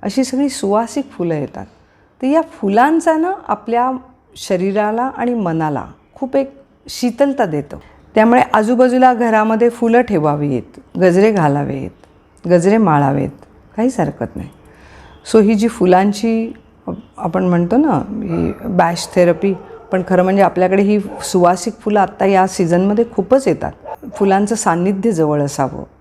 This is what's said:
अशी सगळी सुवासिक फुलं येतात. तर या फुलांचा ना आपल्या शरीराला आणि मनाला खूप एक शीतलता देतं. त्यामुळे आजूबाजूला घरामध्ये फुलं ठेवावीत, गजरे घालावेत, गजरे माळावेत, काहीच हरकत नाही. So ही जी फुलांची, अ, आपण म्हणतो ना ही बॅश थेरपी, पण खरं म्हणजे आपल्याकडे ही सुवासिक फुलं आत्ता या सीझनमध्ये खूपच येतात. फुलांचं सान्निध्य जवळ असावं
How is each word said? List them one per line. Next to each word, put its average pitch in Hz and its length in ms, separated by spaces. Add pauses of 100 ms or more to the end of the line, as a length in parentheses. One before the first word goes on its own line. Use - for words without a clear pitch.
अशी 208 220
सगळी 262 260
सुवासिक 226 600
फुलं 170 220
येतात. 135 320 (560)
तर 254 60
या 311 140
फुलांचा 311 760
ना 339 140 (160)
आपल्या 233 440 (440)
शरीराला 202 680
आणि 247 320
मनाला 160 520 (300)
खूप 262 200
एक 269 260 (280)
शीतलता 262 560
देतं. 147 320 (380)
त्यामुळे 233 260 (120)
आजूबाजूला 247 600
घरामध्ये 220 560
फुलं 233 320
ठेवावीत, 147 960
गजरे 185 340
घालावेत, 143 580 (580)
गजरे 196 300
माळावेत, 143 520 (480)
काहीच 247 220
हरकत - 360
नाही. - 140 (840)
So 220 80
ही 208 120
जी 214 140
फुलांची, 208 880 (340)
अ, - 40 (260)
आपण 185 260
म्हणतो 175 340
ना 294 160 (160)
ही 170 440 (140)
बॅश 175 480
थेरपी, 175 380 (380)
पण 185 180
खरं 180 140
म्हणजे 190 180
आपल्याकडे 185 400
ही 208 180 (220)
सुवासिक 185 520
फुलं 208 260
आत्ता 190 260
या 190 220
सीझनमध्ये 185 640
खूपच 254 360
येतात. 147 240 (440)
फुलांचं 202 400
सान्निध्य 190 560
जवळ 151 300
असावं 139 420 (180)